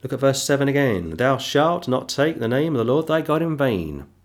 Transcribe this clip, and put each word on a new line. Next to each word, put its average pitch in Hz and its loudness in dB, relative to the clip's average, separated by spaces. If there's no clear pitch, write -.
Look - -6
at 127 -6
verse 135 2
seven 139 2
again. 120 0
"Thou 131 2
shalt 160 0
not 127 -2
take 156 -2
the 113 -2
name 147 0
of 131 0
the 117 2
Lord 160 2
thy 160 0
God 156 0
in 160 -2
vain." 85 -2